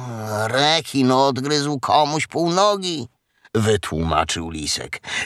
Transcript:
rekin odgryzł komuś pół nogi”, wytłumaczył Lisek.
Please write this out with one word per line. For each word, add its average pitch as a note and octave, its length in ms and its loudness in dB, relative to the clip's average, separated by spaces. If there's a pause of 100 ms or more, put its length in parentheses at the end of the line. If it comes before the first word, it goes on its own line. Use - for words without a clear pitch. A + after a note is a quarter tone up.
(460)
rekin C#3 640 2
odgryzł C#3 680 2
komuś D3 460 2
pół E3+ 240 -2
nogi”, F#3 580 0 (460)
wytłumaczył E2 960 0
Lisek. - 500 -8 (260)